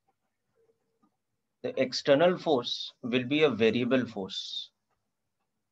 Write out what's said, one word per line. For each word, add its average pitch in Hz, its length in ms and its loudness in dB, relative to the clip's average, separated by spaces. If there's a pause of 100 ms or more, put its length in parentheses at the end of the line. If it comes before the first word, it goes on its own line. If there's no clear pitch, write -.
(1600)
the 127 180 -6
external 147 580 2
force - 640 -2
will 123 220 -2
be 143 180 0
a 151 80 6
variable 120 560 2
force, - 640 -10 (1000)